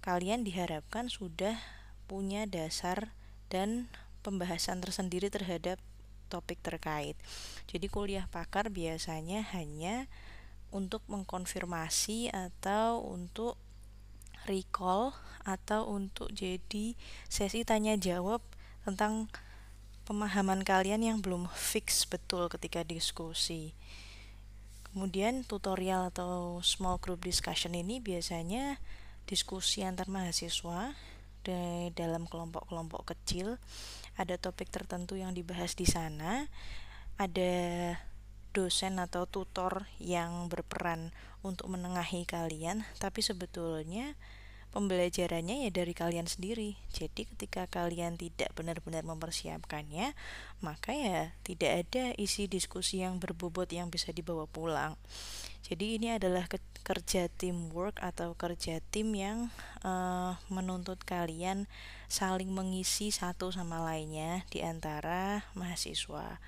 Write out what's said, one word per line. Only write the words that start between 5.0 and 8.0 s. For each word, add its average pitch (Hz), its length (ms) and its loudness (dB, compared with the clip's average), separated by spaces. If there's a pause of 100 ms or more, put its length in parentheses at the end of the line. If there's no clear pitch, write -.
terhadap 185 480 0 (560)
topik 175 320 -4
terkait. 156 560 -2 (480)
Jadi 175 240 -2
kuliah 196 400 0